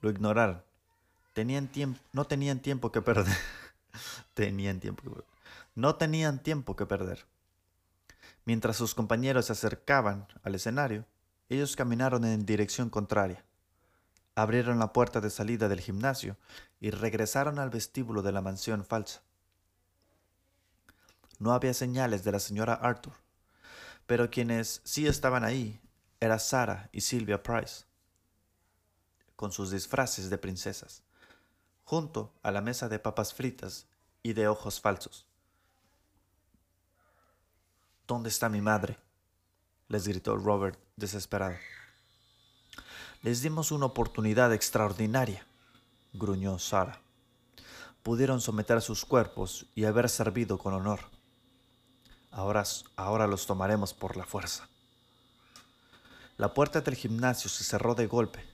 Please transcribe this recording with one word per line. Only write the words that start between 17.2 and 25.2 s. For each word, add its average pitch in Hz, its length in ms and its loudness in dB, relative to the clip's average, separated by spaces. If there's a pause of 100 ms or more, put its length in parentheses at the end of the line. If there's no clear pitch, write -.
al 135 120 -2
vestíbulo 113 500 -4
de 98 120 0
la 98 100 -2
mansión 98 420 -4
falsa. - 380 -4 (2250)
No 117 160 4
había 127 180 2
señales 123 500 0
de 104 100 0
la 101 60 2
señora 107 360 0
Arthur, 120 400 -2 (920)
pero 120 240 4
quienes 117 540 -2
sí 151 220 0
estaban 131 360 2